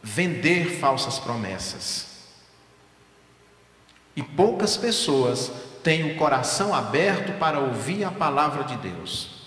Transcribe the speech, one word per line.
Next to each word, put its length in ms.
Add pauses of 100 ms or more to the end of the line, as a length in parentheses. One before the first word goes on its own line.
vender 760
falsas 380
promessas. 880 (2000)
E 80
poucas 540
pessoas 760 (320)
têm 280
o 40
coração 580
aberto 680
para 200
ouvir 440
a 80
palavra 520
de 140
Deus. 540 (160)